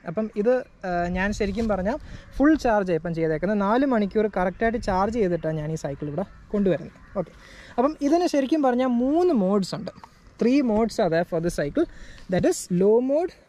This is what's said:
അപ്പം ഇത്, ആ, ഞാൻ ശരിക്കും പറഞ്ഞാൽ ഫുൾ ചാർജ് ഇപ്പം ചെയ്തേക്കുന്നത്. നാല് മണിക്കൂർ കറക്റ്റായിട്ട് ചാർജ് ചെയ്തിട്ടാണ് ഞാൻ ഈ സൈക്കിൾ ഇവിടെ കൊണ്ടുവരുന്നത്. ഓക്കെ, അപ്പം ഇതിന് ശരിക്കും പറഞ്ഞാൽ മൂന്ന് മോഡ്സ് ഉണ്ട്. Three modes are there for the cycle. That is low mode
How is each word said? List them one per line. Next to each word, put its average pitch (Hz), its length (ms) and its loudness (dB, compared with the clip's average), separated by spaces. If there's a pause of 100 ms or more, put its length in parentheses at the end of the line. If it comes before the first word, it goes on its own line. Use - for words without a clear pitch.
അപ്പം 214 160 -4 (160)
ഇത്, 240 120 2 (340)
ആ, - 20 -4 (280)
ഞാൻ 190 120 0 (100)
ശരിക്കും 214 340 -2
പറഞ്ഞാൽ 196 240 -2 (400)
ഫുൾ 302 160 6 (100)
ചാർജ് 208 360 2
ഇപ്പം 170 200 -6
ചെയ്തേക്കുന്നത്. 165 460 0
നാല് 240 280 2
മണിക്കൂർ 214 320 0 (120)
കറക്റ്റായിട്ട് 214 420 0 (100)
ചാർജ് 202 320 0
ചെയ്തിട്ടാണ് 160 400 -2
ഞാൻ 151 140 -6
ഈ - 80 -8
സൈക്കിൾ 147 280 -8
ഇവിടെ 175 140 -4 (280)
കൊണ്ടുവരുന്നത്. 185 440 -2 (220)
ഓക്കെ, 165 120 -8 (460)
അപ്പം 277 160 2 (140)
ഇതിന് 339 260 4
ശരിക്കും 285 320 2
പറഞ്ഞാൽ 254 240 2 (140)
മൂന്ന് 320 320 2 (100)
മോഡ്സ് 190 320 0
ഉണ്ട്. - 160 -12 (480)
Three 254 180 4 (100)
modes 214 340 0
are 175 100 2
there 170 180 2
for 165 140 -2
the 175 120 0
cycle. 160 280 -2 (480)
That 180 160 2
is 339 80 0 (240)
low 214 140 6 (140)
mode 320 220 0 (180)